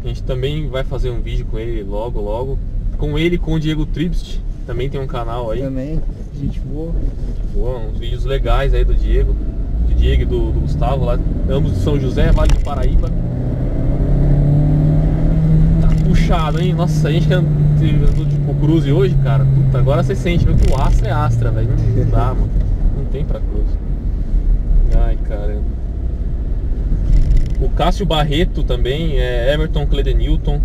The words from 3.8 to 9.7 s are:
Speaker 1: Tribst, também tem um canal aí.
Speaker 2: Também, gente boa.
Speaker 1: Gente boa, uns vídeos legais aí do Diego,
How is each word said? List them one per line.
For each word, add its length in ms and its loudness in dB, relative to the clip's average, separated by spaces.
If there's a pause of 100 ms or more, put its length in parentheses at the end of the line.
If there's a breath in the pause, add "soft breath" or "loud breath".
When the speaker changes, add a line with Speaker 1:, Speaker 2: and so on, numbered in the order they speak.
Speaker 1:
Tribst, 540 -4 (260)
também 240 -4
tem 100 -6
um 80 -6
canal 440 -6
aí. 100 -4
Speaker 2:
Também, 400 -4 (380)
gente 220 -6
boa. 320 -6
Speaker 1:
Gente 600 -4
boa, 260 -2
uns 200 -2
vídeos 240 -4
legais 500 0
aí 120 2
do 80 2
Diego, 420 2 (520)